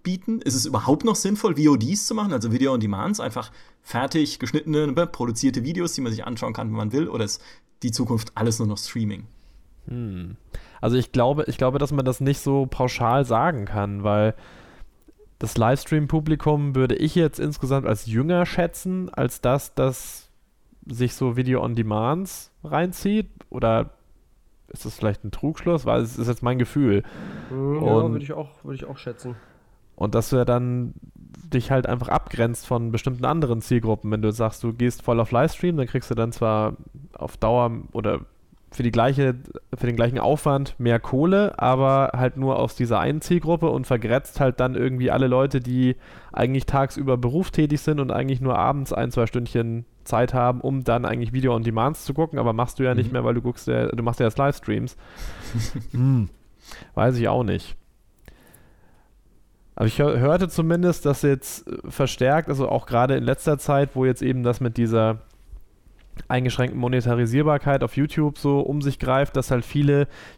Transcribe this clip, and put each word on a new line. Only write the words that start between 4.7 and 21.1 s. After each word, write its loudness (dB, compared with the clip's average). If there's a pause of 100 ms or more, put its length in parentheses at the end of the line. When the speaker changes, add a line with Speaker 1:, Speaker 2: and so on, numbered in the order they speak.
Speaker 1:
ne, 2
produzierte -2
Videos, -4
die -4
man -2
sich -6
anschauen -6
kann, -6
wenn -4
man -4
will? 0
Oder -2
ist -6 (400)
die -2
Zukunft -2
alles 0
nur 0
noch -4
Streaming? -4 (640)
Speaker 2:
Hm. -8 (440)
Also 2
ich 0
glaube, 2
ich -6
glaube, 2
dass -2
man 0
das -2
nicht 2
so 2
pauschal 2
sagen 0
kann, -2
weil 4 (1040)
das -4
Livestream-Publikum 2
würde 4
ich 0
jetzt 2
insgesamt -2
als -2
jünger 2
schätzen, -4
als -4
das, 0
das -4 (580)
sich -2